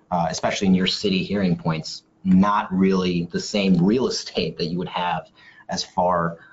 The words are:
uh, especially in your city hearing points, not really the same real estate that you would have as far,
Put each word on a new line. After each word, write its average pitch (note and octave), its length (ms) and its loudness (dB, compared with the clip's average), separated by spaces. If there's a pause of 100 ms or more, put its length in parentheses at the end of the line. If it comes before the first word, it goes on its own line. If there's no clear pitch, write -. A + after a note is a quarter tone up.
(100)
uh, E2+ 180 0
especially - 380 -4
in F#2+ 80 6
your F#2 140 2
city F#2+ 340 0
hearing F#2 340 0
points, - 460 -6 (220)
not G#2 500 4
really F2+ 560 2
the F#2 100 -6
same F#2+ 420 2
real A2 260 4
estate - 500 -4
that F2 80 -2
you E2+ 100 -6
would F2 120 -6
have F2 420 -4 (380)
as F#2 140 -6
far, F2 540 -2 (160)